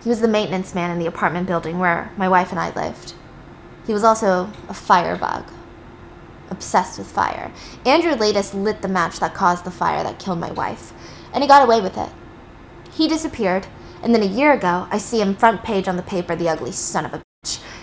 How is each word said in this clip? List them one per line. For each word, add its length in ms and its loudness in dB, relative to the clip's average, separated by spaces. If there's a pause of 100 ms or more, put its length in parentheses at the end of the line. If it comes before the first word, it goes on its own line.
He 40 -2
was 120 0
the 80 4
maintenance 460 0
man 180 -2
in 80 -4
the 60 -2
apartment 420 -2
building 300 -2
where 380 0
my 120 0
wife 240 2
and 80 -2
I 100 -4
lived. 440 -8 (720)
He 60 -2
was 120 2
also 460 4 (180)
a 60 -12
firebug. 720 2 (1040)
Obsessed 500 -2
with 120 -12
fire. 400 -2 (340)
Andrew 300 4
Latus 400 0
lit 280 -2
the 60 -4
match 300 0
that 160 -2
caused 300 0
the 60 -8
fire 340 -2
that 160 -8
killed 180 -4
my 140 -6
wife, 400 -6 (400)
and 100 0
he 60 4
got 160 12
away 160 6
with 180 -4
it. 120 -6 (840)
He 160 2
disappeared, 580 0 (360)
and 120 4
then 80 4
a 40 2
year 260 4
ago, 380 2
I 80 0
see 220 -2
him 140 2
front 300 4
page 240 -2
on 80 -2
the 60 -4
paper, 340 -4
the 120 0
ugly 240 -2
son 320 -4
of 100 -8
a 80 -10 (220)
bitch. 140 -8 (240)